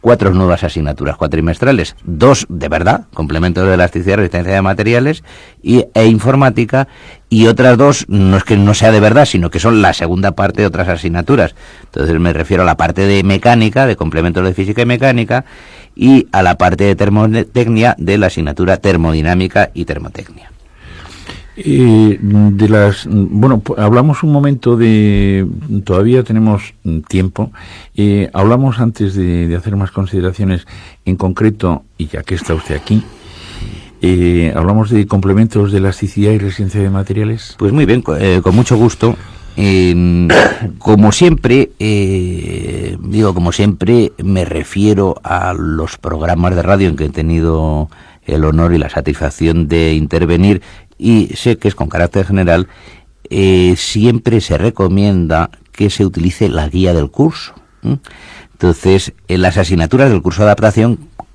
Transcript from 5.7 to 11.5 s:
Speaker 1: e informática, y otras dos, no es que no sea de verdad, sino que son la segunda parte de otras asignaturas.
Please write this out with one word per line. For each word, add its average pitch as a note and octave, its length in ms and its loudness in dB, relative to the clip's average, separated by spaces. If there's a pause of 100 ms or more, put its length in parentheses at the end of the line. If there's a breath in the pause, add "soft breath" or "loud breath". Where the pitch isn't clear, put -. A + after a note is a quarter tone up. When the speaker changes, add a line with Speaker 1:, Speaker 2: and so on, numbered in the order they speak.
Speaker 1:
e A2+ 120 4
informática, B2 800 2 (420 loud breath)
y A2 180 4
otras B2 320 4
dos, C#3 300 4
no G2 280 2
es F#2 80 0
que A2 120 2
no G2+ 180 4
sea A2 180 4
de G#2+ 80 6
verdad, A2+ 240 4
sino F2 260 -2
que E2 80 -4
son A2 240 2
la F2+ 100 2
segunda F2+ 400 -2
parte G2+ 280 -2
de G#2+ 80 2
otras E2+ 200 -4
asignaturas. E2+ 680 -2 (260 loud breath)